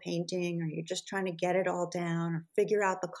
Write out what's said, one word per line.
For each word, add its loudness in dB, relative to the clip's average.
painting -2
or 0
you're -4
just -6
trying -2
to 0
get 2
it 2
all 0
down 0
or -4
figure 4
out 2
the -4